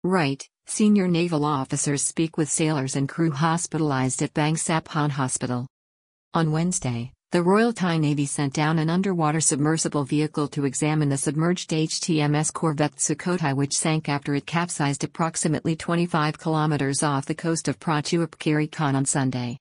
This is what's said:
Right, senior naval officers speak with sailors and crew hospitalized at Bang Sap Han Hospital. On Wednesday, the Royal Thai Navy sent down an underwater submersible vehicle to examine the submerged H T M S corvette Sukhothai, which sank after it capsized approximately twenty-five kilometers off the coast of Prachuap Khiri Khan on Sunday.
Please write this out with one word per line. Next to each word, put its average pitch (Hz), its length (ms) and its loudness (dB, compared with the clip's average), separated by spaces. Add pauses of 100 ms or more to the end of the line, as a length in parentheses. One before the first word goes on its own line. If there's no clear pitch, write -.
Right, 165 400 0 (220)
senior 208 420 4
naval 170 380 2
officers 143 580 0
speak - 360 -2
with 151 100 0
sailors 147 480 0
and 139 140 0
crew 165 200 0
hospitalized 151 920 0
at 143 100 -2
Bang 156 240 2
Sap 160 320 -2
Han 147 220 0
Hospital. 127 560 -2 (680)
On 160 180 2
Wednesday, 143 640 -2 (180)
the 175 120 2
Royal 214 320 4
Thai 170 240 0
Navy 147 260 2
sent 139 300 -2
down 160 240 2
an 156 100 0
underwater 170 520 0
submersible 151 640 0
vehicle 151 440 -2
to 143 160 -4
examine 151 460 0
the 139 80 0
submerged 160 560 -2
H 160 260 0
T 156 220 0
M 147 120 2
S 151 160 0
corvette 151 460 0
Sukhothai, 165 580 -2
which 139 220 0
sank 156 320 0
after 143 260 -2
it 139 120 -2
capsized 160 580 -2
approximately 160 720 -2
twenty-five 170 640 0
kilometers 151 640 0
off 139 240 0
the 156 80 -2
coast 165 340 -2
of 135 100 -2
Prachuap 160 600 0
Khiri 151 340 0
Khan 139 240 0
on 135 80 2
Sunday. 127 560 -2